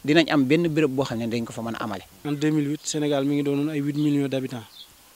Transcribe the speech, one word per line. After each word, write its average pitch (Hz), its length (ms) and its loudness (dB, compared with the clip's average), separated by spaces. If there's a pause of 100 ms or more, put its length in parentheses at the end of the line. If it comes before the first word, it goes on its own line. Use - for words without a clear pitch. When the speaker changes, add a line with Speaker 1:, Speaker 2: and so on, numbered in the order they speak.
Speaker 1:
dinañ 151 240 4
am 147 160 2
benn 165 240 4
béréb 151 240 2
boo 135 120 0
xam 123 120 -4
ne 117 100 -4
dañ 117 160 -2
ko 113 100 -8
fa 117 100 -8
mën 113 120 -6
a - 80 -6
amale. 101 200 -8 (200)
Speaker 2:
En 147 100 -4
deux 151 180 2
mille 151 180 2
huit, 151 140 -4
Sénégal 147 420 0
mi 143 100 2
ngi 143 80 2
doonoon 143 260 0
ay 156 120 -4
huit 143 160 -2
millions 143 320 2
d'habitants. 131 340 -4 (520)